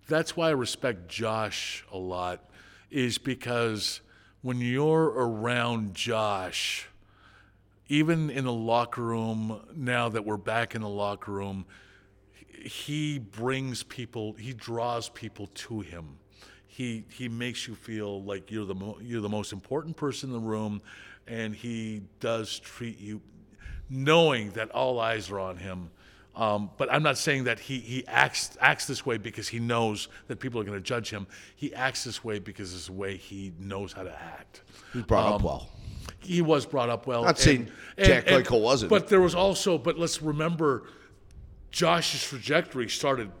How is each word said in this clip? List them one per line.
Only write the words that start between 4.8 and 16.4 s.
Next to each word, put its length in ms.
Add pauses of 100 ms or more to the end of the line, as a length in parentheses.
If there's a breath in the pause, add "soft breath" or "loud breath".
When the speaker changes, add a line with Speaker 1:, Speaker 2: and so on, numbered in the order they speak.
Speaker 1:
around 880
Josh, 920 (1000 soft breath)
even 420
in 140
the 80
locker 500
room, 580 (140)
now 360
that 140
we're 120
back 380
in 80
the 60
locker 440
room, 320 (880 soft breath)
he 680
brings 640
people, 520
he 180
draws 560
people 400
to 320
him. 380 (480 soft breath)